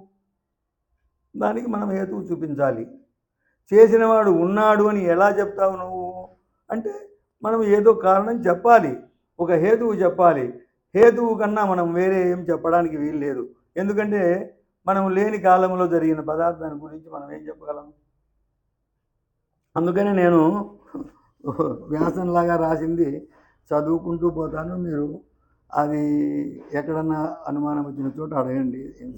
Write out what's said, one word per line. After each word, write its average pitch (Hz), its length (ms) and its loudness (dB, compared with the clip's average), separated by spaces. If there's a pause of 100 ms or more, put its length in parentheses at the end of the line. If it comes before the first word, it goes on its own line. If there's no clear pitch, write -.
(1400)
దానికి 220 340 -4
మనం 208 200 -6
హేతువు 190 340 -6
చూపించాలి. 139 540 -4 (880)
చేసినవాడు 220 600 6 (140)
ఉన్నాడు 208 460 4
అని 202 100 -2 (120)
ఎలా 190 140 4 (120)
చెప్తావు 196 420 0
నువ్వు 185 240 -10 (640)
అంటే 226 240 -8 (500)
మనం 220 160 0 (180)
ఏదో 214 140 6 (140)
కారణం 202 320 2 (100)
చెప్పాలి, 175 440 6 (480)
ఒక 175 120 0 (120)
హేతువు 220 300 2 (100)
చెప్పాలి. 170 420 4 (500)
హేతువు 233 360 6 (100)
కన్నా 214 300 0
మనం 175 160 0 (120)
వేరే 190 200 2 (120)
ఏం 180 80 -4 (100)
చెప్పడానికి 165 520 0
వీలు 151 240 -4
లేదు. 127 180 -4 (380)
ఎందుకంటే 208 400 -2 (680)
మనం 196 160 0 (120)
లేని 208 320 0
కాలంలో 185 380 2 (100)
జరిగిన 160 340 0
పదార్థాన్ని 160 540 -4
గురించి 156 320 -18
మనం 143 200 -16
ఏం 151 120 -16
చెప్పగలం? 147 400 -14 (1900)
అందుకనే 180 360 0 (100)
నేను 175 200 4 (1500)
వ్యాసంలాగా 170 720 0
రాసింది 160 460 -2 (600)
చదువుకుంటూ 165 560 -2 (100)
పోతాను. 156 360 -8 (120)
మీరు 147 200 -4 (760)
అది 147 200 -2 (760)
ఎక్కడన్నా 156 400 -4 (300)
అనుమానం 147 400 -4
వచ్చిన 139 180 -8 (100)
చోట 156 140 -10 (100)
అడగండి. 127 400 -4 (220)
ఏం 127 140 -14